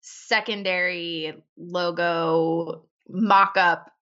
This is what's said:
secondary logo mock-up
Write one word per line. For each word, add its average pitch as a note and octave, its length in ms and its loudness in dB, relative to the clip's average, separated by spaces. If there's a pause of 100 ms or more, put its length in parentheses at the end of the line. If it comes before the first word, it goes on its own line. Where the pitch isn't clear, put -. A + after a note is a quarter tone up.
secondary F3+ 1300 -4 (240)
logo E3 1300 -2 (240)
mock-up G3 800 2 (120)